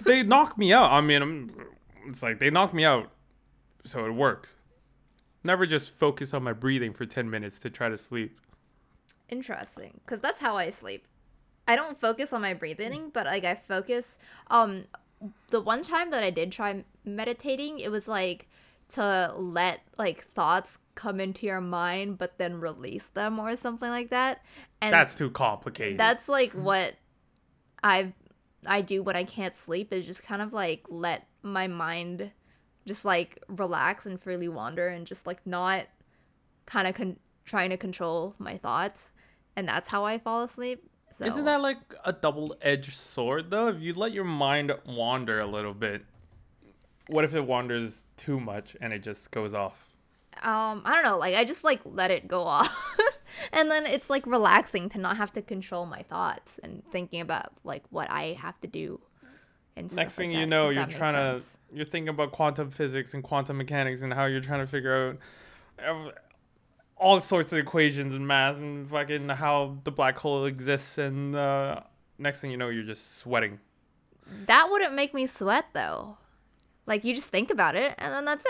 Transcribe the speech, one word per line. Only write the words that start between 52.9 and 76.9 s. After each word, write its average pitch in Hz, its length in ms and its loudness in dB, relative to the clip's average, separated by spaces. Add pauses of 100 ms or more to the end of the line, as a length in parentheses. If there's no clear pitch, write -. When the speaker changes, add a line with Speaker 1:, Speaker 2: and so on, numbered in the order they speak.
Speaker 2:
And 311 180 4
then 302 160 0
it's, 262 220 -2
like, 277 160 0
relaxing 208 640 4
to - 80 -10
not 190 180 -2
have 208 160 -2
to 208 100 -6
control 185 420 -6
my - 180 -12
thoughts - 600 -6
and - 300 -16
thinking 175 280 -6
about, 160 320 -6 (120)
like, - 260 -8
what - 180 -6
I 160 320 -6
have 170 200 -12
to - 80 -12
do - 320 -10 (760)
and 170 160 -12
Speaker 1:
Next 170 200 -2
Speaker 2:
stuff 185 100 -6
Speaker 1:
thing 175 80 -4
Speaker 2:
like 165 80 0
Speaker 1:
you 160 80 0
Speaker 2:
that, 160 40 -2
Speaker 1:
know, 156 180 4
Speaker 2:
if 143 60 2
Speaker 1:
you're 143 80 0
Speaker 2:
that 151 60 -4
makes 156 80 -8
Speaker 1:
trying 151 180 0
to, 135 260 0
Speaker 2:
sense. - 180 -20 (140)
Speaker 1:
you're 147 120 -6
thinking 160 260 -6
about 147 200 -2
quantum 147 400 0
physics 135 440 -4
and 135 100 -8
quantum 139 340 -2
mechanics 131 440 -2
and 131 120 -4
how 135 120 2
you're 135 140 0
trying 139 200 -4
to 135 80 -4
figure 131 420 0
out 135 80 -12 (640)
ev-, 156 280 -4 (840)
all 190 240 8
sorts 175 320 2
of 160 60 2
equations 143 560 2
and 139 140 -4
math 139 300 4
and 147 320 -10
fucking 143 400 -2
how 139 540 0
the 151 60 -2
black 135 280 2
hole 139 260 0
exists 135 540 -2
and, 139 360 -2
uh, 139 460 0 (380)
next 139 220 -4
thing 139 100 -8
you 127 80 -6
know, 123 100 -2
you're 113 160 -4
just - 320 -10
sweating. 113 420 0 (880)
Speaker 2:
That 294 240 10
wouldn't 392 220 2
make 285 220 0
me 262 120 0
sweat, 226 460 2
though. 101 460 -6 (640)
Like, 214 200 0